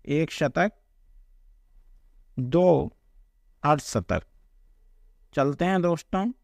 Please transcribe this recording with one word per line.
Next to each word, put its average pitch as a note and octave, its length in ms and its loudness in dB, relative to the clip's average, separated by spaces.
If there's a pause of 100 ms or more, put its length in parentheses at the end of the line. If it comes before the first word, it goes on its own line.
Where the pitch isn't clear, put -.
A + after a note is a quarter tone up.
एक D#3 260 -2
शतक, E3 420 -2 (1700)
दो D3 540 2 (680)
अर्धशतक। C3 600 0 (1120)
चलते C#3+ 300 0
हैं F#3 180 0
दोस्तों F#3 480 -2 (140)